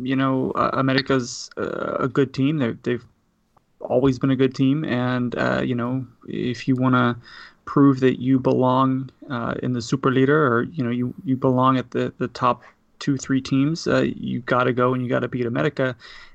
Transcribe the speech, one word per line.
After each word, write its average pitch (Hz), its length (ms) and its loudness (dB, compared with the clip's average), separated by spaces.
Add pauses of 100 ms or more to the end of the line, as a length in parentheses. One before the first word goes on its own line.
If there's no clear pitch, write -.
you 127 140 -2
know, 131 380 0
uh, - 220 0
America's, 135 800 0
uh, - 420 -4
a - 80 0
good 131 260 0
team. 143 260 0
They're, 117 260 -2
they've 123 200 -4 (760)
always 127 400 0
been 139 100 2
a 131 60 2
good 131 180 2
team, 139 300 0
and, 123 520 -2
uh, 127 280 0
you 131 100 -2
know, 123 320 -4 (220)
if 120 400 -4
you 131 80 2
wanna 123 420 2 (460)
prove 139 340 4
that 131 220 4
you 131 180 2
belong, 131 720 2 (180)
uh, 120 320 -6
in 127 120 -2
the 123 100 -2
Super 135 300 0
Leader, 139 340 4
or, 120 160 2
you 135 220 -6
know, 117 60 -2
you, 123 220 -4 (120)
you 131 120 -2
belong 131 400 2
at 123 140 -6
the, 127 280 -4
the 127 100 -4
top 120 340 -2 (380)
two, 143 160 -2
three 135 240 -2
teams, 139 480 0
uh, 131 140 2
you 127 400 -4
gotta 127 300 2
go 123 220 2
and 127 80 -4
you 123 60 -4
gotta 127 180 -2
beat 123 200 -4
America. 131 500 -2 (380)